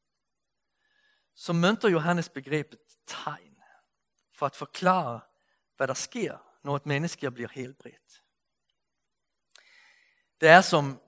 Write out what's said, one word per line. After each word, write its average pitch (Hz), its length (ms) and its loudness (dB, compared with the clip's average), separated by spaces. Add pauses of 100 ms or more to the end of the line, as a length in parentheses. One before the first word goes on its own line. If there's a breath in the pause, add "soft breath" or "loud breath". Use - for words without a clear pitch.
(1400)
Så - 180 -6
mønter 202 360 2
Johannes 170 400 0
begrebet 139 500 -8 (280)
tegn 87 500 -14 (760)
for - 120 -4
at 135 100 -6
forklare, 151 680 -4 (560)
hvad 139 100 -2
der 131 60 -6
sker, - 440 -6 (260)
når 143 120 -4
et 143 100 -8
menneske 147 460 -4
bliver 120 180 -12
helbredt. - 760 -18 (2250 soft breath)
Det 160 80 6
er 175 120 12
som, 143 460 -2